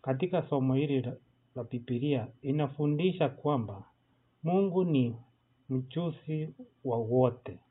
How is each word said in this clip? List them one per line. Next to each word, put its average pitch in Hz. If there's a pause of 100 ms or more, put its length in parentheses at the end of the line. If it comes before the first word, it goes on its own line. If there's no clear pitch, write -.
Katika 156
somo 135
hili 139
la, 123 (400)
la 123
Biblia 120 (140)
inafundisha 147
kwamba 113 (600)
Mungu 185
ni 131 (540)
mjuzi 156 (300)
wa 120
wote. 117 (120)